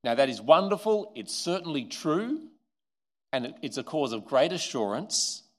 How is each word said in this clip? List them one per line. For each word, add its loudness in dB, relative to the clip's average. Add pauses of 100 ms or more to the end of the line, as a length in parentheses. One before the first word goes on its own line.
Now, 2
that 6
is -6
wonderful. 4
It's -10
certainly -4
true, -2 (840)
and -2
it, -10
it's -8
a -6
cause -2
of -6
great 4
assurance. -2 (140)